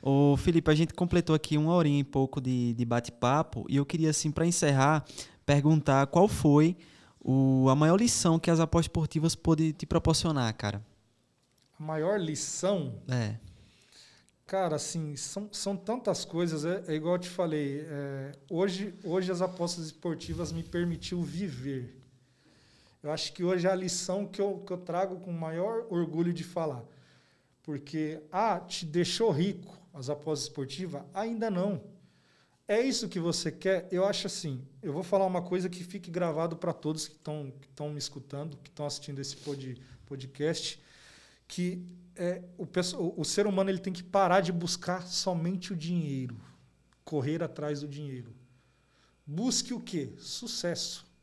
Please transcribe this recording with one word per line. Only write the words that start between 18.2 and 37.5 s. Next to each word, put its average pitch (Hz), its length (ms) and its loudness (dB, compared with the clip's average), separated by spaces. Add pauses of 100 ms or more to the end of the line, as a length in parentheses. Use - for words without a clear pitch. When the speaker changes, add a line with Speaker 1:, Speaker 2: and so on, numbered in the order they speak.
Speaker 2:
hoje, 190 460 -2 (100)
hoje 180 260 -2
as 175 120 -2
apostas 175 440 -4
esportivas 160 680 -6
me 165 100 -6
permitiu 175 580 -4
viver. 139 760 -6 (1040)
Eu 147 100 -6
acho - 200 -6
que 175 120 -6
hoje 180 220 2
é 190 40 4
a 190 60 2
lição 185 500 -4
que - 140 -10
eu, 196 260 0
que - 60 -8
eu 175 60 -6
trago 180 420 -4
com 180 100 -12
maior 175 580 -4
orgulho 170 440 0
de 175 100 -6
falar. 147 400 -6 (800)
Porque, 156 580 -6 (120)
ah, 196 260 0
te - 260 -10
deixou 175 460 2
rico 175 480 -2 (160)
as 131 140 -10
apostas 147 400 -4
esportivas? 143 540 -8 (120)
Ainda 226 360 -2
não. 185 300 0 (840)
É 214 140 4
isso 240 280 0
que 175 120 -4
você 165 320 -2
quer? 185 380 0
Eu 185 140 2
acho 202 220 -2
assim, 139 340 -6 (220)
eu 156 100 -6
vou 165 100 -4
falar 190 240 2
uma 180 140 0
coisa 180 280 -2
que 175 160 -10
fique 185 260 -14
gravado 165 460 -2
pra 170 160 -4
todos 156 340 -4
que - 100 -18
tão, 147 440 -10